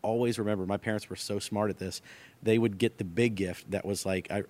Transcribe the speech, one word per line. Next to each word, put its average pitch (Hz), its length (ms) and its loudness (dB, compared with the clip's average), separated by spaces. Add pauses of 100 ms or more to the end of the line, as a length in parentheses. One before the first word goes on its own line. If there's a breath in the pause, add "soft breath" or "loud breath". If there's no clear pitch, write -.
always 117 380 2
remember, 101 260 0
my 98 120 0
parents 107 340 -4
were 95 40 -8
so - 220 -4
smart 104 320 0
at 92 80 -4
this. 95 240 -6 (400 loud breath)
They 110 160 6
would 110 220 2
get 113 180 2
the 113 60 -2
big 104 320 2
gift 92 340 -4
that 95 160 -2
was 98 220 -2
like, 92 240 0
I, 101 180 0